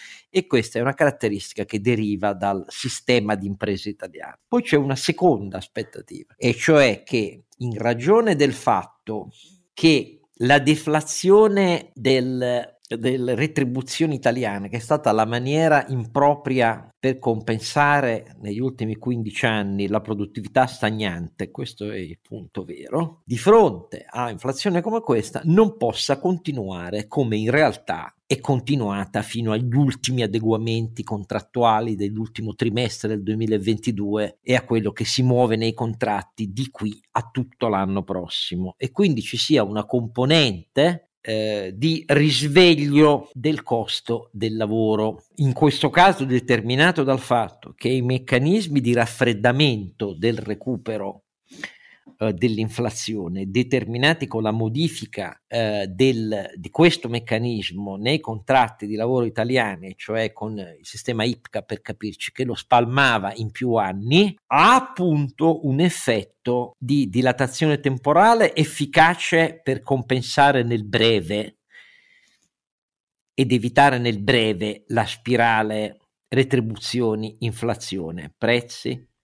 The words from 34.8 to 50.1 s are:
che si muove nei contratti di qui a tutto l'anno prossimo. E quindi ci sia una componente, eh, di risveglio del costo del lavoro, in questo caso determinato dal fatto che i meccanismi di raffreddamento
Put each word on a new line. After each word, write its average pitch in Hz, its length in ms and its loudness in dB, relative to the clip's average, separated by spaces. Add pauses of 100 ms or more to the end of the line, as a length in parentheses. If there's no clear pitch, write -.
che 110 140 -6
si - 180 -2
muove 123 340 4
nei 113 180 0
contratti 110 760 -4
di 123 200 -6
qui - 280 -8 (120)
a - 200 -6
tutto 123 380 -4
l'anno 98 340 -2
prossimo. 90 760 -8
E 131 120 -6
quindi 170 300 0
ci - 160 -8
sia 135 260 2
una 104 220 -4
componente, 127 1300 0 (100)
eh, 107 560 -4
di 156 300 0
risveglio 147 1300 4
del 151 280 -2
costo - 720 -4
del 110 240 -4
lavoro, 110 680 0 (120)
in 139 160 2
questo 143 380 2
caso 175 340 4
determinato 127 800 2
dal 131 180 0
fatto - 560 -2
che 120 140 -2
i 131 100 0
meccanismi 135 800 0
di 120 140 2
raffreddamento 117 1200 0